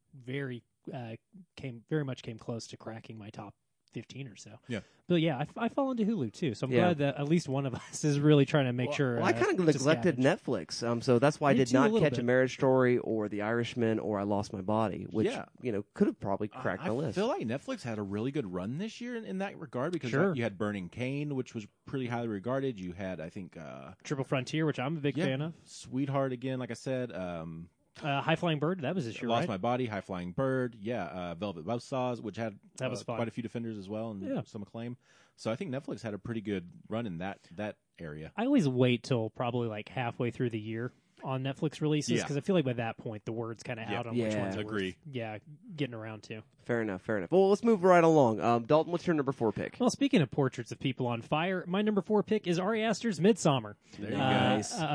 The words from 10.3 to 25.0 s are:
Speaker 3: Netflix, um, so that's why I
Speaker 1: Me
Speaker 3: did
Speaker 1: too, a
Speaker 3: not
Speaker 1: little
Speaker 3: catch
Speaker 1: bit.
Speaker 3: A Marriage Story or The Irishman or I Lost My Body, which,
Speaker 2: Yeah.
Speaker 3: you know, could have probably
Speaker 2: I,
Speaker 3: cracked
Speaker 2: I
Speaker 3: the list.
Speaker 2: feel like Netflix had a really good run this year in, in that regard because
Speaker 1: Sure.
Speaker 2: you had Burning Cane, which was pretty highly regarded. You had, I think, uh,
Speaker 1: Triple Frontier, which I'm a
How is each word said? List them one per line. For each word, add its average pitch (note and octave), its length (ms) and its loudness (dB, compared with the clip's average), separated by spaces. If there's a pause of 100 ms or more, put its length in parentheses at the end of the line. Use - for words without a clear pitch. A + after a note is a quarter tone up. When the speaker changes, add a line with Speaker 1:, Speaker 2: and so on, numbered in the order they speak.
Speaker 3:
Netflix, A2+ 440 -4
um, A#2 160 0
so A#2+ 180 6
that's C#3+ 200 4
why D3 120 6
I - 20 8
Speaker 1:
Me B2+ 60 6
Speaker 3:
did C3 100 4
Speaker 1:
too, B2+ 80 6
a - 20 8
Speaker 3:
not A3 120 6
Speaker 1:
little A3 140 4
Speaker 3:
catch C#3 120 2
Speaker 1:
bit. - 40 0
Speaker 3:
A - 20 0
Marriage B2+ 320 4
Story C3 420 4
or G#2+ 320 -2
The G#2 140 -4
Irishman A2+ 560 0
or G#2 200 0
I G2+ 40 0
Lost G2+ 280 0
My G2+ 100 -6
Body, G2+ 500 0
which, A2+ 160 2
Speaker 2:
Yeah. A#3+ 180 -6 (160)
Speaker 3:
you B2 100 -4
know, G#2 220 -4
could G#3 140 2
have A#3+ 120 -4
probably G#2 340 -2
Speaker 2:
I, B2+ 60 -14
Speaker 3:
cracked G#2+ 240 -4
Speaker 2:
I - 40 -4
Speaker 3:
the G#2+ 60 0
list. B2+ 220 -2
Speaker 2:
feel G#3 120 0
like E4 200 -2
Netflix D3+ 360 -6
had A2+ 160 -6
a - 40 -2
really G#2 280 -2
good C3+ 200 -4
run G2 280 -4
this A3 200 -10
year A#3+ 160 -8
in, A3+ 100 -10
in G3 120 -8
that G3 220 -6
regard C#3+ 340 -4
because C#3 160 -4
Speaker 1:
Sure. D#3 260 2
Speaker 2:
you A#2 80 -2
had G#2 140 -4
Burning G2+ 320 -4
Cane, C#3 460 -4
which B2+ 200 -6
was G#2+ 100 -8 (200)
pretty C3 220 -6
highly A#2+ 200 -4
regarded. A#2+ 520 -2
You F#2 140 -6
had, F#2 280 -6
I E2 80 -10
think, F2+ 260 -14
uh, C2+ 360 -14 (120)
Speaker 1:
Triple C3+ 220 -4
Frontier, D3+ 400 -2
which C#3+ 140 0
I'm C#3+ 180 -2
a D3 40 -10